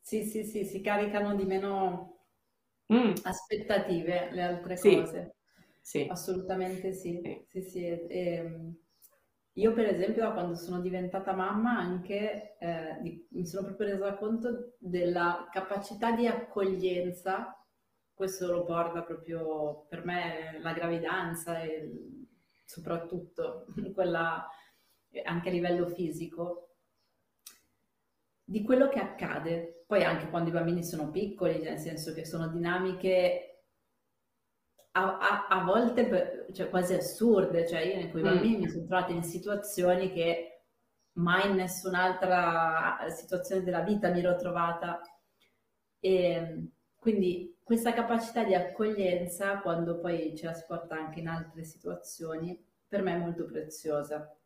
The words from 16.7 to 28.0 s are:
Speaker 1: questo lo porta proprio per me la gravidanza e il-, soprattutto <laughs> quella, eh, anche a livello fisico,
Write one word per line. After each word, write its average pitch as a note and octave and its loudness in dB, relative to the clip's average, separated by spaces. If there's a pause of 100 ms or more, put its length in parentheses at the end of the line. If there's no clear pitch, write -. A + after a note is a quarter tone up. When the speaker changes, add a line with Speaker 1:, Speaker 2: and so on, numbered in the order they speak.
Speaker 1:
questo F#3 -2
lo F3 2
porta E3+ -2
proprio D#3+ -4
per E3+ -10
me D#3+ -6
la E3 -4
gravidanza E3+ -2
e D#3 -4
il-, - -12 (380)
soprattutto E3 -8 (100)
<laughs> F#3+ -6
quella, E3 0 (640)
eh, - -8
anche E3+ -2
a - 0
livello F3 2
fisico, E3+ -6 (1800)